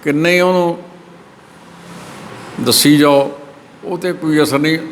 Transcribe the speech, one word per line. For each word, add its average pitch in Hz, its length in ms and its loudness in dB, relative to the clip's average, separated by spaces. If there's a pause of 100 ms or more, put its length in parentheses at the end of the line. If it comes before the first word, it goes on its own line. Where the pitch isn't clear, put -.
ਕਿੰਨੇ 160 320 2
ਹੀ 180 40 2
ਉਹਨੂੰ 180 440 0 (1800)
ਦੱਸੀ 143 320 4
ਜਾਓ, 143 420 2 (440)
ਉਹ 180 140 -8
'ਤੇ 180 160 -4
ਕੋਈ 151 300 0
ਅਸਰ 139 160 0
ਨਹੀਂ। 156 180 0 (140)